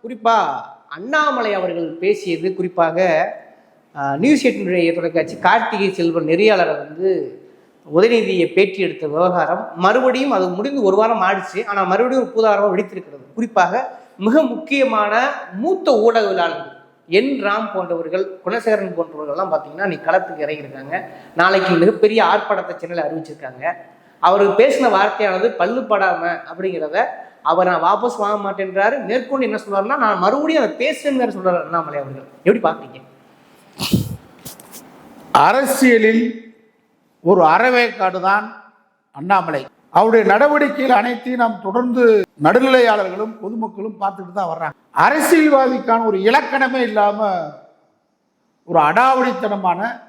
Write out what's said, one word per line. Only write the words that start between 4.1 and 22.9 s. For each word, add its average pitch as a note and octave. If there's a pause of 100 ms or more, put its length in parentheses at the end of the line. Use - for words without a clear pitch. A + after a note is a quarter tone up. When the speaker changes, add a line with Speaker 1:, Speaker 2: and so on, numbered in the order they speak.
Speaker 1:
நியூஸ் B3+
எட்டினுடைய F3+
தொலைக்காட்சி E3+
கார்த்திகை G3+
செல்வன் E3
நெறியாளரை F3
வந்து E3+ (540)
உதயநிதியை F#3+
பேட்டி F#3+
எடுத்த E3
விவகாரம், E3+
மறுபடியும் B3+
அது F#3
முடிந்து A#3
ஒரு F#3+
வாரம் A3
ஆயிடுச்சு. F#3+
ஆனா, G3+
மறுபடியும் A#3+
ஒரு -
பூதாரமா G#3
வெடித்திருக்கிறது. F#3
குறிப்பாக A3+ (280)
மிக A#3
முக்கியமான A#3+ (220)
மூத்த D#4+
ஊடகவியலாளர்கள் G#3 (360)
என் A3
ராம் G3+
போன்றவர்கள், F3
குணசேகரன் G3+
போன்றவர்கள்லாம் D#3+
பாத்தீங்கன்னா, D3+
இன்னைக்கு E3+
களத்துக்கு E3+
இறங்கியிருக்காங்க. C#3+ (340)
நாளைக்கு F#3
மிகப்பெரிய G#3
ஆர்ப்பாட்டத்தை F#3
சென்னையில E3